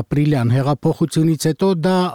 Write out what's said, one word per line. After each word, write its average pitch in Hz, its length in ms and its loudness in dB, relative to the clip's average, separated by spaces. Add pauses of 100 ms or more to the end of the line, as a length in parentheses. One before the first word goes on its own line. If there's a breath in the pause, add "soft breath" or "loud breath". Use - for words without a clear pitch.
ապրիլյան 139 560 0
հեղափոխությունից 156 960 0
հետո 190 180 0 (180)
դա 185 80 2 (200)